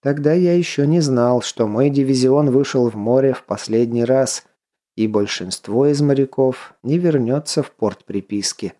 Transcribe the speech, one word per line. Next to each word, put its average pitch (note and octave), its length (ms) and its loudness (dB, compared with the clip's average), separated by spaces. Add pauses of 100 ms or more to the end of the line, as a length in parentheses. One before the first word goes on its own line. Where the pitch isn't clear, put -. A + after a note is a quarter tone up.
Тогда C#3+ 320 0
я F3 200 2
ещё E3+ 320 0
не D#3+ 160 4
знал, B2 400 2
что - 260 -2
мой A#2+ 220 2
дивизион C3+ 640 2
вышел B2+ 380 2
в G#2+ 60 -8
море B2 380 2
в - 100 -10
последний A#2 640 -2
раз, C3 400 0 (500)
и A2 120 -2
большинство G#2 800 -2
из D3 140 0
моряков C3+ 720 0 (100)
не D3 140 -2
вернётся D3 680 -2
в - 80 -10
порт - 340 -6
приписки G2+ 760 -8